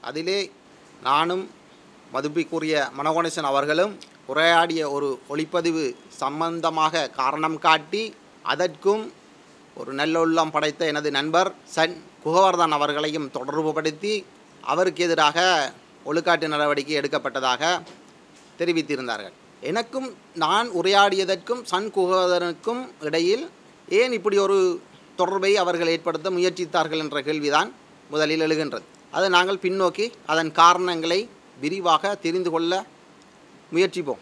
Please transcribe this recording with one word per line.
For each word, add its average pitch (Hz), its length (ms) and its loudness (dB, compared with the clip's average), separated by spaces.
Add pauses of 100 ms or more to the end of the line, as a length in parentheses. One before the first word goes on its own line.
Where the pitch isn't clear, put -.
அதிலே 170 520 -6 (500)
நானும் 165 480 0 (640)
மதிப்பிற்குரிய 151 840 -2
மனோகணேசன் 160 440 0
அவர்களும் 151 560 0 (300)
உரையாடிய 165 640 4
ஒரு 139 380 -4
ஒளிப்பதிவு 160 680 -2 (120)
சம்பந்தமாக 160 1000 -2
காரணம் 151 480 -2
காட்டி, 170 560 0 (280)
அதற்கும் 185 680 -2 (640)
ஒரு 135 200 -12
நல்லுள்ளம் 160 560 2
படைத்த 151 360 -2
எனது 151 240 -2
நண்பர் 160 440 0 (100)
சன் 165 380 -2 (220)
குகவர்தன் 175 460 4
அவர்களையும் 147 640 -2
தொடர்புபடுத்தி, 156 920 -4 (380)
அவருக்கு 165 420 0
எதிராக 160 680 2 (340)
ஒழுக்காட்டு 160 420 0
நடவடிக்கை 147 480 0
எடுக்கப்பட்டதாக 139 840 -2 (760)
தெரிவித்திருந்தார்கள். 131 760 -4 (280)
எனக்கும் 233 560 -6 (180)
நான் 190 360 0
உரையாடியதற்கும் 190 920 2
சன் 196 320 -4
குகவர்தனுக்கும் 185 920 0 (120)
இடையில் 170 500 -2 (380)
ஏன் 240 240 2
இப்படி 196 260 0
ஒரு 190 440 2 (340)
தொடர்பை 190 400 2
அவர்கள் 175 300 2
ஏற்படுத்த 165 440 -2
முயற்சித்தார்கள் 175 680 0
என்ற 147 240 -4
கேள்விதான் 151 500 0 (380)
முதலில் 156 300 0
எழுகின்றது. 156 420 -2 (280)
அதை 180 180 0
நாங்கள் 185 280 4
பின்னோக்கி 190 560 -2 (140)
அதன் 156 260 0
காரணங்களை 175 760 4 (320)
விரிவாக 175 540 0
தெரிந்து 175 360 -4
கொள்ள 170 340 -2 (880)
முயற்சிப்போம். 170 500 -2